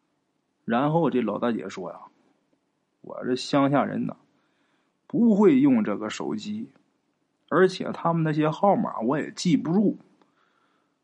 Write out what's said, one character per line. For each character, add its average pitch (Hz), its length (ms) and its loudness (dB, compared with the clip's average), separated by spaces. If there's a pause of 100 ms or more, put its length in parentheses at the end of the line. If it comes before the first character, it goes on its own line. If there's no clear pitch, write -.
(640)
然 123 260 0
后 160 200 2
这 123 100 0
老 104 180 -2
大 120 140 -2
姐 98 160 -6
说 90 220 -12
呀 - 100 -18 (1000)
：“我 - 240 -14
这 127 100 -2
乡 139 340 0
下 131 140 2
人 104 220 -6
呐， - 100 -10 (880)
不 226 300 2
会 175 240 6
用 131 240 4
这 104 140 -2
个 104 100 -8
手 76 260 -8
机， 104 360 -10 (800)
而 185 180 4
且 - 240 -8
他 170 220 -2
们 165 80 0
那 156 100 0
些 151 160 0
号 185 260 2
码 113 260 -4
我 131 180 -2
也 98 140 -6
记 170 220 0
不 160 200 0
住， 202 240 2 (1040)